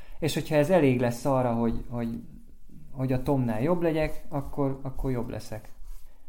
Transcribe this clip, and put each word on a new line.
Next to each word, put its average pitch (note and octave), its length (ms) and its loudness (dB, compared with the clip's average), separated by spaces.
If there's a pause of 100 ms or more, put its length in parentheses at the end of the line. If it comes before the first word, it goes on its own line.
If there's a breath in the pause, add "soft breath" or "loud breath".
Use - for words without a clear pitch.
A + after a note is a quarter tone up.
(180 loud breath)
és D3+ 160 0
hogyha D#3 220 -2
ez D3 140 6
elég C#3 300 6
lesz A#2+ 240 0
arra, B2+ 280 4
hogy, A#2 360 2
hogy, A#2+ 200 -4 (840)
hogy C3 200 0
a B2+ 100 2
Tomnál B2 400 2
jobb F3 200 2
legyek, D#3+ 460 0
akkor, C#3 540 -2
akkor C3+ 280 -2
jobb A#2 180 -2
leszek. G#2+ 400 -8 (600 soft breath)